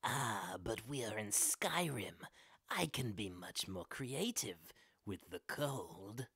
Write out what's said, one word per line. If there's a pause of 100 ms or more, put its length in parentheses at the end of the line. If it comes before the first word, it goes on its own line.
Ah,
but
we
are
in
Skyrim. (540)
I
can
be
much
more
creative (320)
with
the
cold.